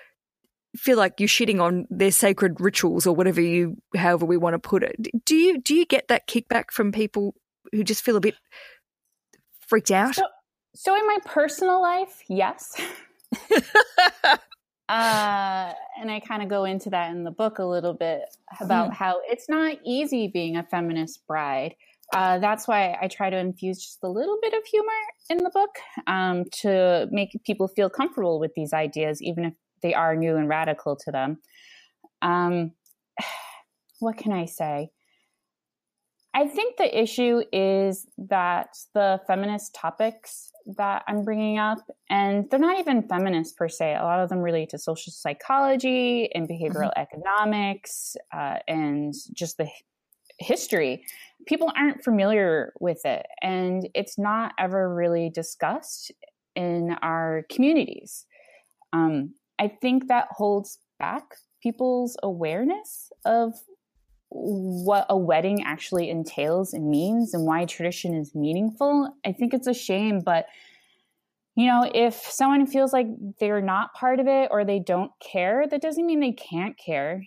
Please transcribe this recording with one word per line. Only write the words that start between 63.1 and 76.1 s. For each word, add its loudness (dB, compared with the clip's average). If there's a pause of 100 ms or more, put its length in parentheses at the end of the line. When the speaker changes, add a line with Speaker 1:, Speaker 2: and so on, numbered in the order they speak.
Speaker 2:
of 2 (760)
what 0
a 4
wedding 2
actually -4
entails -2
and -2
means 0
and 0
why 0
tradition -4
is -6
meaningful. 0 (120)
I -2
think -2
it's -2
a 0
shame, 0
but, 2 (1120)
you 4
know, 4
if 4
someone 2
feels 2
like 2 (320)
they're 0
not 0
part 2
of 0
it 4
or 2
they 0
don't -2
care, 0
that -4
doesn't -2
mean 2